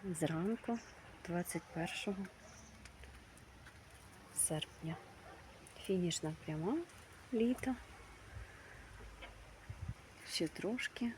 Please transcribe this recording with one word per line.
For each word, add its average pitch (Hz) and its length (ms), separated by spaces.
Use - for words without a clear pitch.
зранку 185 760
двадцять 175 360
першого 190 520
серпня. 160 480
Фінішна 175 480
пряма 160 320
літа. 247 420
Ще - 180
трошки. 233 720